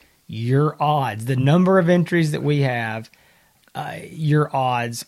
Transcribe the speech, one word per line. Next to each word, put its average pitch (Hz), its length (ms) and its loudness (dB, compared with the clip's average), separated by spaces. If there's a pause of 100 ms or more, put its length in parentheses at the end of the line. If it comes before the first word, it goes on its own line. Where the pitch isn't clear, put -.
(280)
your 127 540 0
odds, 131 440 -2
the 131 100 -2
number 175 440 4
of 170 100 4
entries 170 420 2
that 139 120 -4
we 147 180 0
have, 113 480 -4 (640)
uh, - 220 -10 (120)
your 151 460 0
odds 120 520 -2